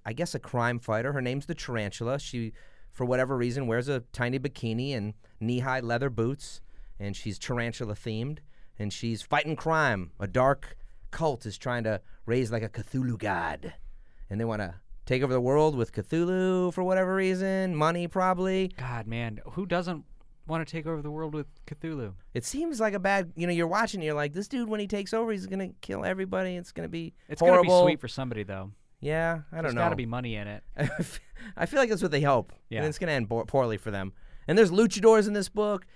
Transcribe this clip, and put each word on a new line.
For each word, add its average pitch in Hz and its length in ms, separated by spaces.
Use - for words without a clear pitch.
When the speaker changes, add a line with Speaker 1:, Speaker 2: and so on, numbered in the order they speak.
Speaker 1:
I 110 80
guess, 165 220
a - 40
crime 120 400
fighter. 117 340
Her 139 80
name's 127 240
the 170 100
Tarantula. 117 640
She, 113 340
for 127 140
whatever 127 320
reason, 123 300
wears 120 220
a 131 120
tiny 127 280
bikini 127 560
and 104 180
knee-high 123 420
leather 120 280
boots. 117 520
And 101 160
she's 104 220
tarantula-themed. 117 1000
And 104 120
she's 117 300
fighting 147 340
crime. 135 640
A 101 80
dark 127 500
cult 147 340
is 104 120
trying 120 260
to 110 180
raise, 120 260
like, 113 120
a 107 60
Cthulhu 123 500
god. 82 540
And 101 100
they 113 60
wanna 104 360
take 127 160
over 131 120
the 127 80
world 143 340
with 117 160
Cthulhu 180 840
for 185 100
whatever 185 320
reason. 190 600
Money, 170 320
probably. 185 680
Speaker 2:
God, 120 300
man. 113 340
Who 190 140
doesn't 175 400
wanna 160 180
take 160 220
over 160 140
the 147 100
world 151 240
with 147 120
Cthulhu? 147 480
Speaker 1:
It 117 120
seems 294 340
like 214 140
a 202 60
bad, 190 360
you 165 100
know, 175 80
you're 170 140
watching, 208 340
you're 156 140
like, 147 180
"This 202 140
dude, 240 220
when 214 100
he 202 80
takes 202 260
over, 226 180
he's 190 160
gonna 190 220
kill 190 240
everybody. 185 500
It's 175 160
gonna 165 160
be 165 260
Speaker 2:
It's 151 140
gonna 180 200
be 175 60
Speaker 1:
horrible." 180 180
Speaker 2:
sweet 156 140
for - 80
somebody, 120 360
though. 95 280
Speaker 1:
Yeah, 160 400
I 160 60
don't 165 60
Speaker 2:
There's 131 120
Speaker 1:
know. 117 60
Speaker 2:
gotta 110 140
be 123 100
money 120 300
in 104 120
it. 104 220
Speaker 1:
<laughs> - 880
I 170 80
feel 277 140
like 247 100
that's 190 140
what 165 80
they 143 100
hope. 131 320
Speaker 2:
Yeah. 113 100
Speaker 1:
And 151 80
it's 151 120
gonna 170 140
end 117 160
bo-, 117 160
poorly 120 320
for 107 140
them. 95 220
And - 100
there's 202 140
luchadors 214 560
in 208 60
this 202 160
book. 208 360